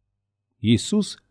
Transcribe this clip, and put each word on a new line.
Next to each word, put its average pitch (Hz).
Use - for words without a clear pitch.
Иисус 120